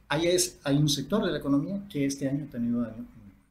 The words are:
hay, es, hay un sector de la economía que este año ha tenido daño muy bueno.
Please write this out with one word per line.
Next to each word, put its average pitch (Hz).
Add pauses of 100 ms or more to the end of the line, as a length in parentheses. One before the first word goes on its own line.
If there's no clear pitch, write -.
hay, 165
es, 180
hay 143
un 151
sector 190
de 175
la 147
economía 160
que 143
este 139
año 143
ha -
tenido 120
daño 110
muy 120
bueno. -